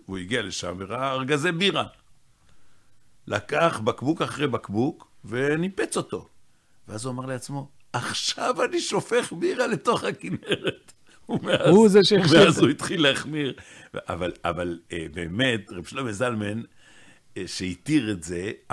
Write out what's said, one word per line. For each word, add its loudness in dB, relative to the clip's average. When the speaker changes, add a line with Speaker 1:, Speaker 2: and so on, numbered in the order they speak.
Speaker 1:
הוא -8
הגיע -4
לשם -8
וראה -6
ארגזי -2
בירה. 0
לקח 0
בקבוק -2
אחרי -2
בקבוק -4
וניפץ -2
אותו. -6
ואז -10
הוא -6
אמר -8
לעצמו, -8
"עכשיו -2
אני -2
שופך -2
בירה 0
לתוך 0
הכנרת." -6
<laughs> -20
ומאז, 2
Speaker 2:
הוא 10
זה 8
שהכשיל 6
Speaker 1:
ומאז 8
Speaker 2:
את 2
Speaker 1:
הוא 8
התחיל -2
להחמיר. 0
אבל, -6
אבל, -4
אה, -6
באמת, -4
רב -10
שלמה -8
זלמן, -4
אה, -8
שהתיר -2
את -4
זה, -6